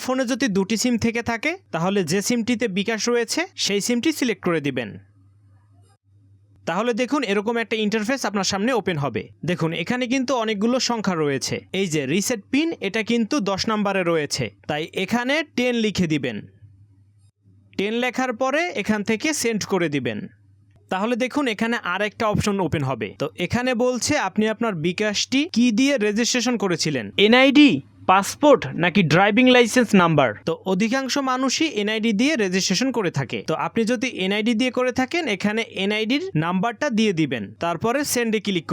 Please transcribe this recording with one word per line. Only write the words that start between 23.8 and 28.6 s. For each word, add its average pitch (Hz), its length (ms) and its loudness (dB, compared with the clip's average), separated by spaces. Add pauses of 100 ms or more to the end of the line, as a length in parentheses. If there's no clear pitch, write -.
বলছে 254 300 -2 (140)
আপনি 214 160 0 (100)
আপনার 220 200 -2 (120)
বিকাশটি 208 540 -2 (160)
কি 240 100 4 (120)
দিয়ে 277 160 4 (120)
রেজিস্ট্রেশন 233 560 0
করেছিলেন, 151 420 -2 (220)
এনআইডি, 254 440 8 (420)
পাসপোর্ট 196 500 6 (220)